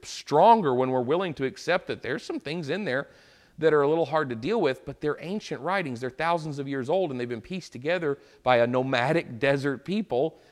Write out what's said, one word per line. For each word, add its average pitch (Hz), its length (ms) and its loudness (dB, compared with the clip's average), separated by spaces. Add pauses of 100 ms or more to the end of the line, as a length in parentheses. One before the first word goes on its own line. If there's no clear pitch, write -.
stronger 175 720 4
when 131 140 2
we're 127 120 0
willing 160 340 0
to 135 100 -4
accept 170 420 -4
that 110 160 -6
there's 123 180 -6
some 339 180 -8
things 151 300 -8
in 190 160 -4
there 135 220 -4 (500)
that 156 160 4
are 147 100 6
a 139 40 4
little 160 180 2
hard 147 240 0
to 120 60 -4
deal 175 240 -2
with, 135 260 0
but 139 140 -12
they're 147 220 -2
ancient 165 400 -8
writings. 151 400 -4
They're 127 80 -4
thousands 156 500 -2
of 139 80 -6
years 135 220 -4
old, 180 200 2
and 127 100 -6
they've 120 100 -4
been 117 120 -6
pieced 180 300 -10
together 151 480 -4 (240)
by 127 140 6
a 120 100 6
nomadic 127 720 0
desert 139 460 0
people 160 520 -2 (140)